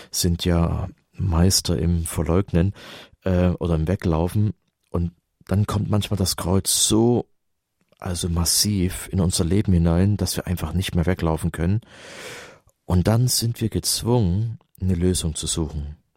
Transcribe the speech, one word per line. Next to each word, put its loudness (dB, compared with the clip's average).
sind 0
ja 2
Meister 2
im 2
Verleugnen, 0
äh, 2
oder 0
im 0
Weglaufen. 0
Und -2
dann 2
kommt -2
manchmal -2
das 0
Kreuz 0
so, 2
also -4
massiv 0
in 2
unser 2
Leben 2
hinein, 4
dass -2
wir -6
einfach -4
nicht -2
mehr 2
weglaufen 0
können. 0
Und 2
dann 4
sind -2
wir 0
gezwungen, 0
eine 0
Lösung 0
zu -8
suchen, -4